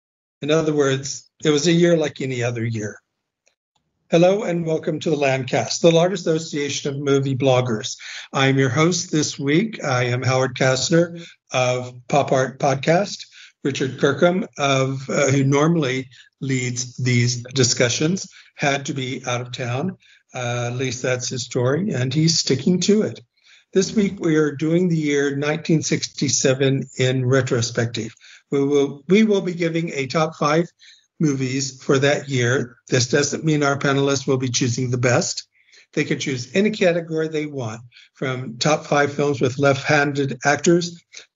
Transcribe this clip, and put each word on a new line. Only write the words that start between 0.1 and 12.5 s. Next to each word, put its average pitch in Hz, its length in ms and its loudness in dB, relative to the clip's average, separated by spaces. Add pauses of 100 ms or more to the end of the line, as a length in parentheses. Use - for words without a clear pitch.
In 143 100 -4
other 156 220 2
words, 139 580 -2 (140)
it 160 60 4
was 147 160 2
a 170 60 4
year 170 220 4
like 147 280 -2
any 131 200 -4
other 120 220 -2
year. 107 340 -6 (1120)
Hello 185 340 4
and 170 200 -4
welcome 160 360 -4
to 170 100 -4
the 151 60 2
Lambcast, 131 680 -2
the 170 80 6
large 170 240 4
association 156 760 -4
of 139 120 -6
movie 139 340 0
bloggers. 123 600 0 (340)
I 135 140 2
am 135 120 2
your 135 120 2
host 160 420 0
this 151 260 -2
week. 156 460 0
I 127 200 0
am 123 180 -2
Howard 131 340 0
Kastner 170 680 2 (300)
of 127 400 -2 (160)
Pop 139 240 2
Art 131 260 0